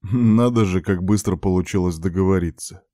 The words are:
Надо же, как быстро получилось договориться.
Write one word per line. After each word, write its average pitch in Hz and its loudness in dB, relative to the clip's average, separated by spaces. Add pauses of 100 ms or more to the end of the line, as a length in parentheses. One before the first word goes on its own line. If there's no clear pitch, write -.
Надо 117 2
же, 92 0
как 90 -2
быстро 98 0
получилось 90 -2
договориться. 90 -2 (120)